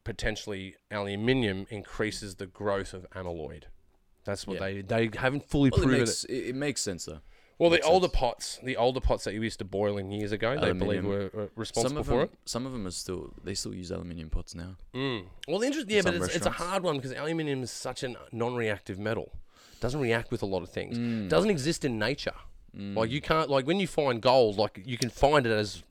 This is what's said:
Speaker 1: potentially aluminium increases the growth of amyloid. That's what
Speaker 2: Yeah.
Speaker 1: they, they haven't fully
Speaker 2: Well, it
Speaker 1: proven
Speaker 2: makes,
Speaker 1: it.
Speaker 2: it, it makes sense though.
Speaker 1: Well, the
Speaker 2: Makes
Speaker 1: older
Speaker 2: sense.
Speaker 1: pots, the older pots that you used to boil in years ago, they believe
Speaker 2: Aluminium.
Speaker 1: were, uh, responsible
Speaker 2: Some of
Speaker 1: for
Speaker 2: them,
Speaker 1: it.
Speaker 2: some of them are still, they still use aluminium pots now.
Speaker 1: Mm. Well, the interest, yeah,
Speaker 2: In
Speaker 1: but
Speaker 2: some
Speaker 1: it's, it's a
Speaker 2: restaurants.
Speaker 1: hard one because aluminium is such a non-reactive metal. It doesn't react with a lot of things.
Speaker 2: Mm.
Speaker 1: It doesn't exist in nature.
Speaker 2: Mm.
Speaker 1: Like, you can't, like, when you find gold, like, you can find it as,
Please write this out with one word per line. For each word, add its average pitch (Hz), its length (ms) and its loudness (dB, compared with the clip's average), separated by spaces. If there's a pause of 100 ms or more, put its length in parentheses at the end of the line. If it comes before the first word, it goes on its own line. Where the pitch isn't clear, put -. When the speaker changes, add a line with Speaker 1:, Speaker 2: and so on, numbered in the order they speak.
Speaker 1:
potentially 104 720 -6 (140)
aluminium 104 800 0
increases 104 680 -6
the 101 100 -10
growth 98 480 -4
of 92 160 -12
amyloid. 82 540 -8 (600)
That's 101 220 -6
what 101 140 -6
Speaker 2:
Yeah. 98 220 -4
Speaker 1:
they, 113 260 0
they 107 100 -8
haven't 135 320 0
fully 139 200 6
Speaker 2:
Well, - 100 4
it - 20 2
Speaker 1:
proven 127 180 6
Speaker 2:
makes, 113 240 0
Speaker 1:
it. - 60 -12
Speaker 2:
it, 117 200 -4
it 127 40 -4
makes 143 260 -4
sense 92 240 -4
though. 80 160 -12 (380)
Speaker 1:
Well, 170 120 8
the 170 60 8
Speaker 2:
Makes 160 100 4
Speaker 1:
older 180 220 8
Speaker 2:
sense. - 100 2
Speaker 1:
pots, - 440 0
the 127 140 -2
older 123 240 4
pots 110 240 2
that 101 80 -2
you 107 80 -4
used 110 200 -2
to 107 40 -4
boil 101 320 0
in 98 160 -6
years 104 180 -4
ago, 110 300 0
they - 120 2
believe 95 340 0
Speaker 2:
Aluminium. 101 280 -2
Speaker 1:
were, 107 100 -4
uh, - 20 -6 (100)
responsible 113 320 0
Speaker 2:
Some 143 80 -2
of - 100 -4
Speaker 1:
for 143 60 0
Speaker 2:
them, 120 120 4
Speaker 1:
it. - 200 -8
Speaker 2:
some 123 220 -6
of 135 60 -8
them 113 140 -6
are 90 40 -4
still, 90 420 -8 (100)
they 98 120 -8
still 101 200 -6
use 92 160 -10
aluminium 85 380 -8
pots - 260 -4
now. 90 220 -12 (180)
Speaker 1:
Mm. 127 300 -4 (240)
Well, 165 120 0
the 240 80 2
interest, 285 200 -4
yeah, 208 120 4
Speaker 2:
In 185 40 2
Speaker 1:
but 180 100 2
Speaker 2:
some 170 100 0
Speaker 1:
it's, 180 120 0
it's 190 100 0
a - 40 4
Speaker 2:
restaurants. 170 200 -4
Speaker 1:
hard 190 120 0
one 170 140 0
because 131 180 -6
aluminium 147 480 -2
is 120 80 -6
such - 320 -8
a 123 120 -6 (160)
non-reactive 113 680 -2
metal. 104 340 -2 (400)
It - 80 -20
doesn't 139 220 0
react 113 280 2
with 117 120 -2
a 113 40 -2
lot 92 180 0
of 90 40 -12
things. 95 300 -6
Speaker 2:
Mm. 117 260 -2
Speaker 1:
It 95 60 -4
doesn't 170 180 6
exist 156 380 0
in 117 120 0
nature. 113 360 -2 (420)
Speaker 2:
Mm. 101 180 -8
Speaker 1:
Like, 113 160 2
you 139 120 -2
can't, 160 260 2
like, 135 180 4
when 180 140 2
you 185 60 0
find 131 340 2
gold, 120 380 8
like, 104 260 0
you 123 140 -6
can 123 100 0
find 139 380 6
it 113 60 4
as, 107 380 0